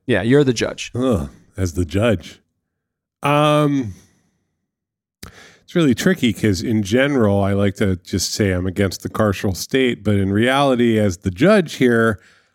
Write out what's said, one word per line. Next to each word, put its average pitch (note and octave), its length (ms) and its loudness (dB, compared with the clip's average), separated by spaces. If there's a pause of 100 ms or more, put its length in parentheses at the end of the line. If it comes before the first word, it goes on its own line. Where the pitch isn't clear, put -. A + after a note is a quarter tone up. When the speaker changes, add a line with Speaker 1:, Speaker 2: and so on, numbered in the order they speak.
Speaker 1:
Yeah, G2+ 160 0
you're C3+ 200 4
the C3 80 0
judge. - 420 -6
Speaker 2:
Ugh, A#2 360 -2 (260)
as F#2 200 -4
the F2+ 100 -2
judge. G2 560 -4 (840)
Um, D3 680 0 (1700)
it's - 120 -8
really D#3 180 4
tricky A#2+ 400 0
'cause G2+ 300 -2
in A2 180 0
general, A2 640 2
I G2 100 0
like G2 220 0
to F#2+ 220 -2
just - 360 -6
say G2+ 200 0
I'm F2+ 120 -4
against F#2+ 380 -4
the F#2+ 60 -8
carceral G#2 460 -2
state, A#2+ 480 -2
but G#2 120 0
in G2 180 0
reality, A#2+ 640 2
as G2+ 200 0
the - 120 -6
judge D#3 460 2
here, A2+ 440 2 (360)